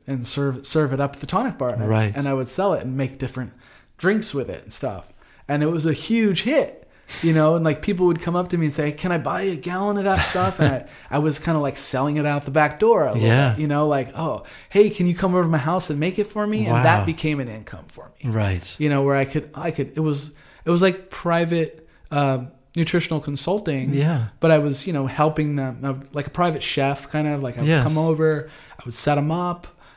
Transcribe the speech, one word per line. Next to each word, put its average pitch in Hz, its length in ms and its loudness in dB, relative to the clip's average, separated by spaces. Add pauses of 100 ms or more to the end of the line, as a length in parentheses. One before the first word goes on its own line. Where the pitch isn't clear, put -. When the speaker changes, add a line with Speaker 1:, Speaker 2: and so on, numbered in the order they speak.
Speaker 1:
and 131 180 -4
serve, 139 400 -2
serve 151 280 2
it 135 80 -2
up 139 140 -2
at - 60 -18
the 143 60 -10
tonic 220 320 -2
bar. 123 140 -2
And 110 100 -2
I, 107 40 0
Speaker 2:
Right. 110 300 2
Speaker 1:
and 143 120 -2
I 139 60 0
would 131 120 -2
sell 185 280 0
it 107 100 -4
and 131 120 -6
make 135 220 -4
different 123 340 -8 (460)
drinks 214 340 0
with 131 160 -4
it 90 140 -10
and - 100 -14
stuff. 101 400 -8 (360)
And 147 160 0
it - 20 2
was 160 180 0
a 160 80 2
huge 214 520 0
hit, - 440 0 (360)
you 165 100 4
know, 156 220 6
and, 165 80 0
like, 151 180 0
people 180 240 0
would 170 140 2
come 175 160 -2
up 175 140 -2
to 180 60 0
me 165 100 2
and 143 60 0
say, 147 200 -2
"Can 170 180 -6
I 170 80 0
buy 185 240 -4
a 190 140 -2
gallon 190 420 -4
of 196 60 -2
that 190 160 2
stuff?" 185 400 0
And 147 120 4
I, 127 140 -6 (240)
Speaker 2:
<laughs> - 0 -
Speaker 1:
I - 80 0
was 151 220 0
kinda, 160 180 0
like, 139 180 -2
selling 147 420 -2
it 147 60 0
out 143 200 -2
the 139 80 -8
back 151 260 2
door 208 300 4
a - 60 -2
little 113 120 2
Speaker 2:
Yeah. 127 280 6
Speaker 1:
bit, 101 80 -2
you 156 40 0
know, 147 220 2
like, 139 260 0
"Oh, 147 300 -4 (240)
hey, 208 220 6
can 180 180 0
you 170 80 2
come 185 180 2
over 180 80 4
to 165 60 2
my 160 100 2
house 165 320 0
and 147 80 -2
make 185 220 0
it 202 80 -2
for 208 180 -4
me?" 208 200 0
And 117 180 2
that 175 160 6
Speaker 2:
Wow. 98 40 0
Speaker 1:
became 156 360 -2
an 120 80 -6
income 107 400 -14
for - 240 -20 (100)
me. 127 80 -2
Speaker 2:
Right. 101 480 -2
Speaker 1:
You 151 120 0
know, 139 120 2
where 139 140 2
I 139 80 2
could, 143 320 -6
I 175 160 -4
could, - 240 -6
it 156 40 -2
was, 151 300 -2 (340)
it 165 60 0
was 175 120 4
like 185 280 0
private, 170 800 -2 (240)
um, 135 400 0 (240)
nutritional 165 420 0
consulting. 143 720 -2
Speaker 2:
Yeah. 139 340 2 (120)
Speaker 1:
But 165 140 4
I 156 60 8
was, 147 280 -2
you 185 60 -2
know, 139 160 -2
helping 151 480 0
them, 131 260 -6
I 139 80 -2
would, 135 240 -10
like 143 140 -6
a - 20 -12
private 170 320 0
chef, 139 480 -2
kind 151 160 -2
of, 147 160 -2
like, 123 160 -6
I - 40 -2
would 147 60 2
Speaker 2:
Yes. 156 140 4
Speaker 1:
come 156 160 2
over, 156 500 2 (300)
I - 60 -20
would 120 100 -8
set 147 240 2
'em 147 140 0
up, 175 340 -4 (300)